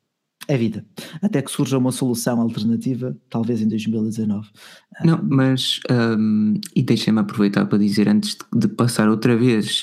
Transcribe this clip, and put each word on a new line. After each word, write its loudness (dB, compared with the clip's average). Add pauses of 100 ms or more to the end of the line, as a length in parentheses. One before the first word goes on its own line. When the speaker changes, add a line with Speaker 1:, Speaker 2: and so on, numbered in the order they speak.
(480)
Speaker 1:
é 0
vida. -2 (340)
Até 0
que -8
surja -2
uma 2
solução -2
alternativa, -2 (120)
talvez -2
em 0
dois -2
mil -2
e -2
dezanove. -4 (560)
Speaker 2:
Não, 4
Speaker 1:
Ah, -2
Speaker 2:
mas, 0 (100)
hum, 2 (200)
e 2
deixem-me 2
aproveitar 0
para 0
dizer, 2
antes 2 (180)
de, 2
de 2
passar 0
outra 2
vez, 2